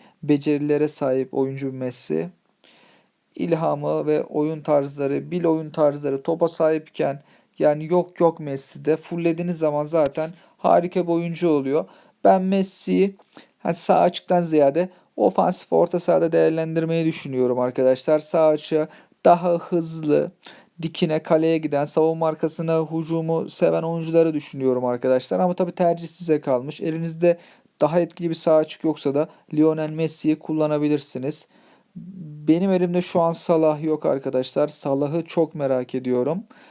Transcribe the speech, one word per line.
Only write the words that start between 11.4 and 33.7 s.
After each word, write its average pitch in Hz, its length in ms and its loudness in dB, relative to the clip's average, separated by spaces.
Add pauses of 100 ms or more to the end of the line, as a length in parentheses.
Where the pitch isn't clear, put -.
oluyor. 147 360 0 (400)
Ben 190 180 6
Messi'yi 190 760 0 (420)
hani 170 160 -4
sağ 170 260 2
açıktan 180 400 2
ziyade 156 480 2 (280)
ofansif 185 560 0
orta 170 280 2
sahada 165 320 2
değerlendirmeyi 160 720 0
düşünüyorum 127 540 -2
arkadaşlar. 131 580 2
Sağ 160 280 2
açığa 151 420 0 (360)
daha 175 300 4
hızlı, 160 760 -2 (520)
dikine, 160 400 -2
kaleye 160 360 2
giden, 147 260 -2
savunma 160 440 0
arkasına 160 600 -2
hücumu 165 600 -2
seven 165 320 2
oyuncuları 165 520 2
düşünüyorum 131 500 -2
arkadaşlar. 127 560 0
Ama 180 140 2
tabii 180 180 -2
tercih 170 360 0
size 156 320 -2
kalmış. 139 400 -2
Elinizde 165 580 0 (420)
daha 156 200 2
etkili 170 300 -4
bir 160 40 -4
sağ 160 220 2
açık 156 280 0
yoksa 147 300 -2
da 151 140 0 (260)
Lionel 156 360 2
Messi'yi 156 480 -2
kullanabilirsiniz. 151 1080 -2 (1000)
Benim 175 220 4
elimde 180 320 2
şu 175 180 0
an 165 120 2
Salah 160 500 2